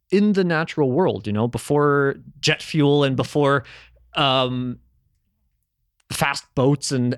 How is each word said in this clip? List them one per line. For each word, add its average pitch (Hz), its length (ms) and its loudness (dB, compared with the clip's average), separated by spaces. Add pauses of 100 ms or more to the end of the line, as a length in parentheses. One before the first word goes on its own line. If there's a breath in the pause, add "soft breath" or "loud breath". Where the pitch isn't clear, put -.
(120)
in 208 220 4
the 190 100 2
natural 160 480 0
world, 123 340 0
you 104 60 -6
know, 107 160 0
before 143 680 0 (260)
jet - 200 -2
fuel 143 440 2
and 135 100 0
before, 139 480 0 (520 loud breath)
um, 127 640 -2 (1300)
fast 143 320 -2 (100)
boats 139 380 0
and, 123 260 -2